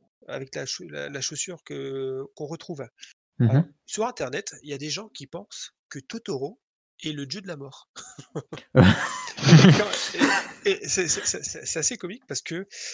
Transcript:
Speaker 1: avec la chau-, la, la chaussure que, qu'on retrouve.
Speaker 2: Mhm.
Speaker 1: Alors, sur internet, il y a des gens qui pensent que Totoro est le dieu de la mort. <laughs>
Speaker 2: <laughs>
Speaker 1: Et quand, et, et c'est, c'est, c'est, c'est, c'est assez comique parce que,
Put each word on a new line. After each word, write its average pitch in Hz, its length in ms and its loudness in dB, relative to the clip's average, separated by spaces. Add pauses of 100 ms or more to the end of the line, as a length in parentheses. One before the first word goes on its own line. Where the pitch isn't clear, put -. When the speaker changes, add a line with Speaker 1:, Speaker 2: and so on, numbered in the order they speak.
(280)
Speaker 1:
avec 135 260 -12
la 143 120 -8
chau-, 175 220 -12
la, 147 200 -10
la 143 120 -10
chaussure 156 440 -10
que, 135 600 -8 (120)
qu'on 151 100 -10
retrouve. 143 400 -12 (520)
Speaker 2:
Mhm. 120 140 4
Speaker 1:
Alors, 151 160 4 (180)
sur 214 200 -4
internet, 156 560 -8
il 147 80 -16
y 143 40 -6
a 139 40 -10
des 147 120 -10
gens 196 200 -8
qui - 160 -16
pensent - 480 -16 (160)
que - 100 -14
Totoro 165 600 -8 (440)
est 156 80 -6
le 143 140 -8
dieu 180 160 -10
de 185 60 -16
la 165 80 -12
mort. 139 380 -20
<laughs> - 760 -16 (680)
Speaker 2:
<laughs> - 200 8
Speaker 1:
Et 190 120 12
quand, - 260 6 (180)
et, - 220 2 (300)
et 185 240 0
c'est, 175 200 -2
c'est, - 180 -2
c'est, - 180 -6
c'est, - 220 -12
c'est - 120 -6
assez 190 180 -2
comique 196 300 -12
parce - 160 -8
que, 175 240 -10 (280)